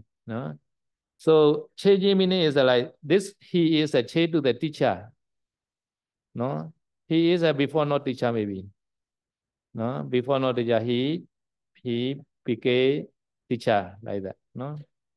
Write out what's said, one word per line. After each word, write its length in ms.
no? 300
So 580
changing 420
meaning 240
is, 160
uh, 60
like 300
this, 360
he 400
is 160
a 80
change 300
to 80
the 120
teacher, 580
no? 380
He 240
is 120
a 100
before 320
not 200
teacher, 260
maybe. 340
No, 300
before 360
not 160
teacher, 240
he, 440
he 440
became 640
teacher, 540
like 200
that, 120
no? 240